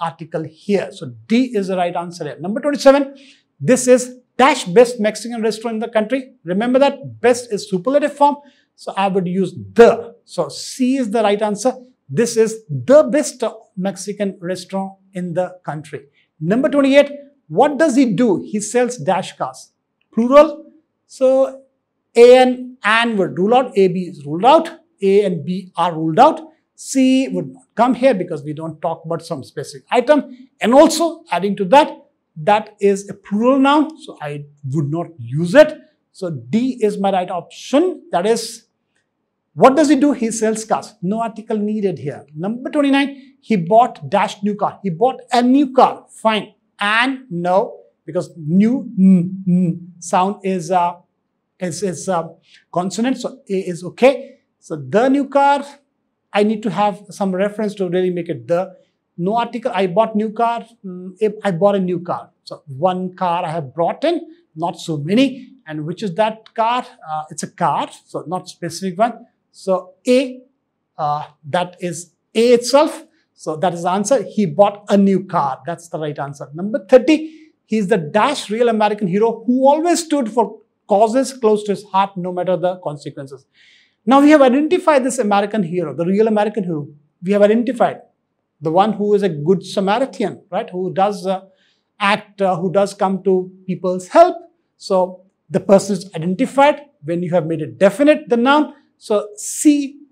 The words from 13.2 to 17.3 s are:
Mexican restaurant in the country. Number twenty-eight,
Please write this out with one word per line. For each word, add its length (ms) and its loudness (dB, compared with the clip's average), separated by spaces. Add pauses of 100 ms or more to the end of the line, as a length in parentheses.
Mexican 640 -6
restaurant 520 -8 (220)
in 180 -8
the 320 -4
country. 420 -12 (320)
Number 300 0
twenty-eight, 420 4 (380)